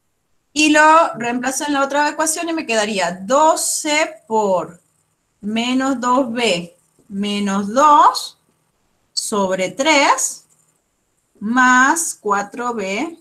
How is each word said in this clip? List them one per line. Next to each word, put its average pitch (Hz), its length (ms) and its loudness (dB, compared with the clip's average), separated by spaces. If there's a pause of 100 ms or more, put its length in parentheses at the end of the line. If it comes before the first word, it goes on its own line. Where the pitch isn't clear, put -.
(540)
Y 302 160 2
lo 311 460 4
reemplazo 247 500 -4
en 294 80 -2
la 277 100 0
otra 285 260 0
ecuación 320 400 -4
y 330 40 -4
me 320 140 -6
quedaría 208 440 -2
doce 302 1160 0
por 190 520 -2 (640)
menos 247 580 -2
dos 247 320 0
B 208 440 -2 (320)
menos 202 680 -4
dos 294 640 4 (760)
sobre 185 580 -4
tres 311 760 0 (920)
más 254 800 2
cuatro 208 540 -4
B 220 480 -6